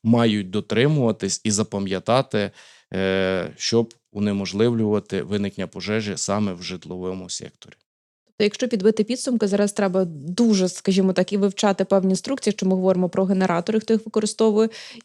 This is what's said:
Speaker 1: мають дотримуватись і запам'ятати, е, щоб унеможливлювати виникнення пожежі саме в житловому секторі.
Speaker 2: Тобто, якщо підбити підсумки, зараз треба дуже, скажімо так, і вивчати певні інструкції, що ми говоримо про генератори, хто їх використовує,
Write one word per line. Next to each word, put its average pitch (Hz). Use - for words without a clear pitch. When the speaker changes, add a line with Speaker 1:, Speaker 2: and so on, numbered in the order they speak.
Speaker 1:
мають 110
дотримуватись 110
і 107
запам'ятати, 101
е, 95
щоб -
унеможливлювати 104
виникнення 98
пожежі 104
саме 101
в 87
житловому 90
секторі. -
Speaker 2:
Тобто, 214
якщо 208
підбити 214
підсумки, 240
зараз 202
треба 190
дуже, 180
скажімо 190
так, 190
і 208
вивчати 196
певні 190
інструкції, 208
що 196
ми 190
говоримо 185
про 190
генератори, 190
хто 226
їх 220
використовує, 220